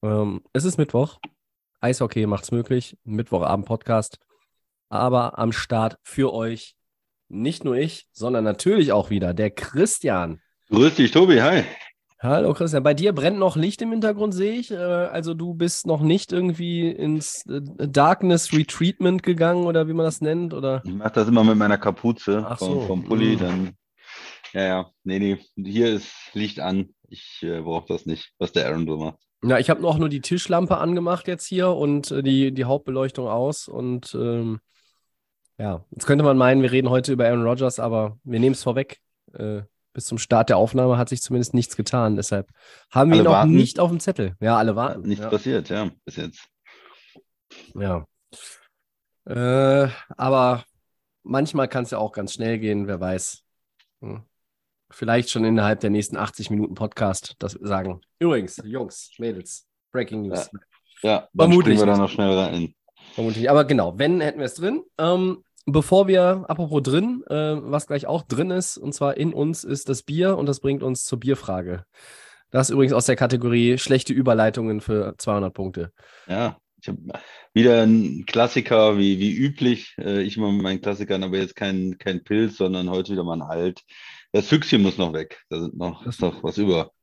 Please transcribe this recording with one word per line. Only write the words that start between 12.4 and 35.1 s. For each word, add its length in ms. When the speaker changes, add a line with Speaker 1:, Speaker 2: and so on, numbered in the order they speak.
Speaker 1:
Christian, 280
bei 140
dir 180
brennt 240
noch 180
Licht 280
im 80
Hintergrund, 420
sehe 200
ich. 180
Äh, 60
also 580
du 180
bist 320
noch 160
nicht 300
irgendwie 580
ins, 560
äh, 160
Darkness 880
Retreatment 680
gegangen 460
oder 200
wie 60
man 120
das 160
nennt, 320
oder? 320
Speaker 2:
Ich 80
mach 180
das 160
immer 160
mit 140
meiner 200
Kapuze 680
Speaker 1:
Ach 100
Speaker 2:
vom, 160
Speaker 1:
so. 140
Speaker 2:
vom 160
Pulli, 320
Speaker 1:
Mhm. 40
Speaker 2:
dann, 380
ja, 100
ja, 280
nee, 160
nee, 520
hier 220
ist 200
Licht 280
an. 340
Ich, 340
äh, 180
brauch 240
das 220
nicht, 320
was 140
der 160
Aaron 180
so 100
macht. 220
Speaker 1:
Ja, 160
ich 100
hab 140
auch 160
nur 100
die 120
Tischlampe 560
angemacht 500
jetzt 180
hier 260
und, 380
äh, 140
die, 300
die 120
Hauptbeleuchtung 640
aus 400
und, 480
ähm, 460